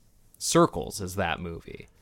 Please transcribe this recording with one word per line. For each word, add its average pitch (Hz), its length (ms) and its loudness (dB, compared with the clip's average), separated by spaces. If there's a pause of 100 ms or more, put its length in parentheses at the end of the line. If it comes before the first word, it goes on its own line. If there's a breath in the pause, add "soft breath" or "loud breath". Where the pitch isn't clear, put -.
(380)
circles - 640 2
as 90 140 -6
that 85 240 0
movie. - 480 -10 (140)